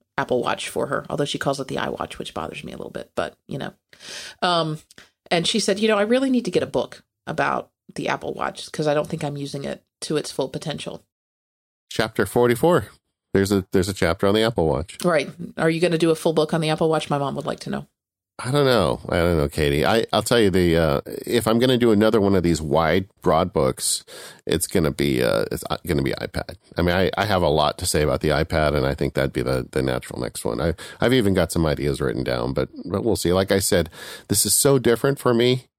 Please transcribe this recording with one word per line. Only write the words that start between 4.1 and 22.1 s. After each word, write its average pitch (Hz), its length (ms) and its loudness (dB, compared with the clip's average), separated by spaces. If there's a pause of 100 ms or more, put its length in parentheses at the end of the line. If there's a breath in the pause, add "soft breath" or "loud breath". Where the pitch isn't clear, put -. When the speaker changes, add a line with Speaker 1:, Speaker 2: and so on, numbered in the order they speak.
Speaker 1:
Um, 165 380 0 (520 loud breath)
and 175 160 2
she 226 120 0
said, 202 200 0
"You 220 80 2
know, 214 100 4
I 202 40 2
really 254 280 2
need 240 160 2
to 180 60 -6
get 147 120 0
a - 40 -6
book - 360 -4 (240)
about - 420 -2 (260)
the - 140 -4
Apple - 240 -4
Watch - 380 -8
'cause 151 160 -4
I 147 60 2
don't 151 140 -2
think 156 160 -8
I'm 143 140 -6
using 139 260 -8
it 139 200 -12 (180)
to 156 160 -2
its - 140 -6
full 131 180 -4
potential." - 540 -10 (880)
Speaker 2:
Chapter 110 360 -2
forty-four. 120 640 4 (440)
There's 98 180 2
a, 98 200 2
there's 95 180 2
a 95 40 -4
chapter 90 340 0
on 101 60 4
the 107 80 2
Apple 113 260 0
Watch. 69 360 -4
Speaker 1:
Right. 160 260 0 (280)
Are 165 120 0
you 165 100 -2
gonna 165 180 2
do 165 140 2
a 156 40 2
full 165 180 0
book 156 200 0
on 160 80 0
the 156 80 -2
Apple 160 200 2
Watch? 156 200 -2
My 147 80 0
mom 139 180 -4
would 143 100 -8
like - 160 -6
to - 80 -10
know. 143 180 -8 (540)
Speaker 2:
I 123 100 -4
don't 143 140 4
know. 95 440 4
I - 80 2
don't 85 200 4
know, 71 120 2
Katie. 73 360 2
I, 110 280 2
I'll 107 100 2
tell 120 160 2
you, 104 100 6
the, 87 280 4
uh, 78 240 2 (260)
if 117 180 0
I'm 113 140 2
gonna 127 180 4
do 117 140 4
another 110 300 4